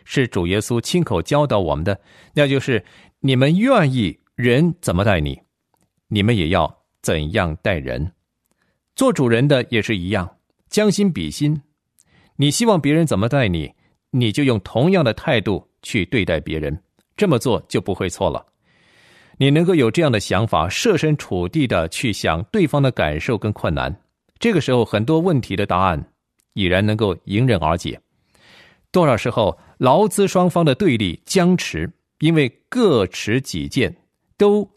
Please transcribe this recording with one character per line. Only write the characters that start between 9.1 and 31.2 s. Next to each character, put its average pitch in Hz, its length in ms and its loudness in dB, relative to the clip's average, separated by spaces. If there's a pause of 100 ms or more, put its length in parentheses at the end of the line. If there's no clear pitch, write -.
主 135 160 0
人 117 180 4
的 131 220 2
也 113 120 0
是 110 140 -4
一 90 140 -4
样， 95 280 -4 (320)
将 208 220 2
心 202 200 0
比 82 200 -6
心。 147 300 -2 (760)
你 143 160 2
希 233 140 -2
望 196 160 4
别 139 120 2
人 160 140 2
怎 117 100 0
么 107 120 0
待 135 180 0
你， 82 260 -4 (380)
你 123 180 0
就 143 140 0
用 123 160 2
同 143 320 0
样 175 140 2
的 110 80 0
态 127 260 -2
度 95 300 -4 (120)
去 101 220 -2
对 95 220 -2
待 82 160 -2
别 78 180 -6
人。 76 240 -6 (340)
这 202 100 0
么 147 100 2
做 107 300 -2
就 117 140 -2
不 98 120 -6
会 95 140 -4
错 87 220 -2
了。 64 160 -6 (960)
你 135 100 4
能 160 160 4
够 180 100 2
有 120 160 4
这 170 100 0
样 147 100 2
的 110 80 0
想 98 280 0
法， 82 220 0
设 202 260 0
身 151 220 0
处 90 300 -4
地 135 200 -2
的 85 220 -2
去 110 240 -4
想 82 320 -2
对 196 200 0
方 143 160 0
的 139 100 2
感 78 280 -2
受 113 180 -2
跟 107 140 -4
困 101 220 -4
难， 69 200 -4 (460)
这 233 140 0
个 160 80 2
时 135 100 -4
候 120 140 2
很 107 180 -2
多 160 160 0
问 165 220 0
题 101 140 -8
的 101 100 -2
答 90 140 0
案 90 320 -2 (420)
已 101 100 -4
然 92 220 2
能 107 100 0
够 104 300 -2
迎 107 200 0
刃 113 140 2
而 80 180 0
解。 - 220 -10 (920)
多 180 140 2
少 127 120 4
时 123 120 -4
候 104 260 0 (220)
劳 147 300 4
资 196 200 0
双 180 220 2
方 170 140 0
的 147 100 4
对 147 220 2
立 98 300 -4